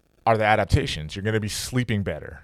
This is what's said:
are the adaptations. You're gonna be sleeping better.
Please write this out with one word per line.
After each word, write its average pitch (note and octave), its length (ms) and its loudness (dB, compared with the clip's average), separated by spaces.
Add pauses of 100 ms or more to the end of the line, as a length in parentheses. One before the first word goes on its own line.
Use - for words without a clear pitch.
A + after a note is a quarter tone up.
(260)
are A2+ 120 4
the G#2+ 60 0
adaptations. G#2 720 2
You're G2 80 -6
gonna A2 160 0
be G#2 100 -4
sleeping A#2 540 -2
better. D2+ 400 -8